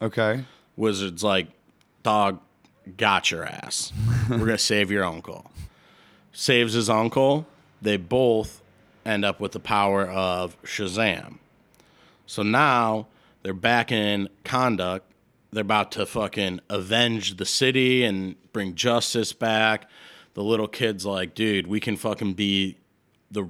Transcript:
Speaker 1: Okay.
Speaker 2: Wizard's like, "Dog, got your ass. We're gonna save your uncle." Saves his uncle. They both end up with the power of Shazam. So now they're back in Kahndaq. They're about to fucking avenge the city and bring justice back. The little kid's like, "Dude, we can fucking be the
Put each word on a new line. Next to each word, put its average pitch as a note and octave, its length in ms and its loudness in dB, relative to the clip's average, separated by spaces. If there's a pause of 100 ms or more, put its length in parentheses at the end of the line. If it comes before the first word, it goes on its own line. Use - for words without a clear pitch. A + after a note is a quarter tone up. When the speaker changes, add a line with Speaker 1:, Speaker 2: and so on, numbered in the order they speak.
Speaker 1:
Okay. A2+ 420 0 (320)
Speaker 2:
Wizard's G2 480 -2
like, F#2+ 240 2 (560)
"Dog, G#2 380 2 (560)
got G2 340 2
your E2 140 -6
ass. - 480 -8 (360)
We're B2 100 0
gonna A2 180 2
save G2+ 340 2
your G2+ 140 0
uncle." E2 440 -10 (840)
Saves A#2+ 400 2
his A2+ 160 0
uncle. C3+ 580 2 (340)
They G#2 140 2
both A2 640 0 (440)
end G#2 180 0
up G2 160 0
with G2+ 140 -6
the G#2 60 -10
power G2 500 2
of F2+ 540 -2
Shazam. G2 760 -4 (880)
So - 180 -4
now A#2 640 2 (360)
they're F#2+ 100 -4
back A#2 380 2
in G#2 360 0 (160)
Kahndaq. G2 560 0 (520)
They're G#2+ 100 -4
about G#2 320 0
to - 120 -4
fucking G2 540 -4 (100)
avenge G#2 680 0
the - 80 -6
city B2+ 580 2
and F#2+ 320 -2 (160)
bring F#2+ 240 -4
justice A#2 560 0
back. A2 580 0 (440)
The G2+ 100 -4
little G#2+ 240 2
kid's G#2+ 380 -2
like, F#2 300 -4
"Dude, G2+ 320 0
we G#2 120 -2
can G#2 160 -4
fucking G2+ 380 -4
be G2 440 0 (540)
the G2 180 -6